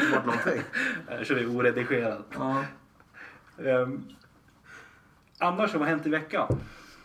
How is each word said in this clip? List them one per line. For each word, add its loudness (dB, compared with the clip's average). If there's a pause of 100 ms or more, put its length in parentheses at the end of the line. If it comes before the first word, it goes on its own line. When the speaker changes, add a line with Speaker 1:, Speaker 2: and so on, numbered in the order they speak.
Speaker 1:
inte 4
bort 0
någonting. 0 (460)
Speaker 2:
Här -6
kör 0
vi 0
oredigerat. 0 (120)
Speaker 3:
Ja. 0 (1000)
Speaker 2:
Ehm, 2 (1300)
annars, 2
som 0
har 2
hänt 0
i 2
veckan 0 (580)